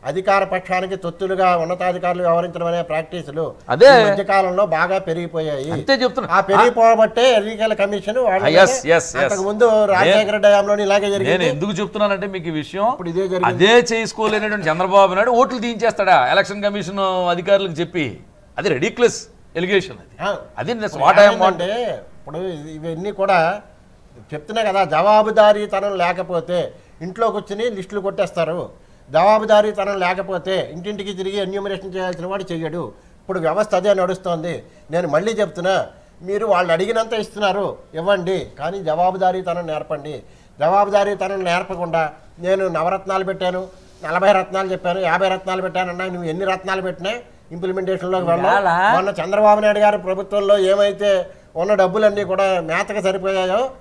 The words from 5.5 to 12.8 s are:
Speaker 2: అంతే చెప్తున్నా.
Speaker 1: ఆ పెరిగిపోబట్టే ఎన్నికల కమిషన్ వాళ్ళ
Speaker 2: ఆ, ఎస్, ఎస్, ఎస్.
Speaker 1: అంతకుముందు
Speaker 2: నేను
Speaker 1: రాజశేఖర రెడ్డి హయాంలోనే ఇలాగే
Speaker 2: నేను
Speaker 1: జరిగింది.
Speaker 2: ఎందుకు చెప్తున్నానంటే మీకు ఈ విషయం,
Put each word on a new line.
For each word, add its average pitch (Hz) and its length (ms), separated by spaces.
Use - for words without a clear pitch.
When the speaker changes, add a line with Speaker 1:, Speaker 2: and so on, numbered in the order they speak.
Speaker 2:
అంతే 262 220
చెప్తున్నా. 247 400
Speaker 1:
ఆ 190 60
పెరిగిపోబట్టే 226 920
ఎన్నికల 214 400
కమిషన్ 202 440
వాళ్ళ 208 280
Speaker 2:
ఆ, - 20
ఎస్, 175 240
ఎస్, 262 160
ఎస్. 160 280
Speaker 1:
అంతకుముందు 196 540
Speaker 2:
నేను 214 160
Speaker 1:
రాజశేఖర 196 460
రెడ్డి 208 160
హయాంలోనే 202 360
ఇలాగే 196 180
Speaker 2:
నేను 202 120
Speaker 1:
జరిగింది. 175 360
Speaker 2:
ఎందుకు 160 220
చెప్తున్నానంటే 202 560
మీకు 185 200
ఈ 170 40
విషయం, 170 360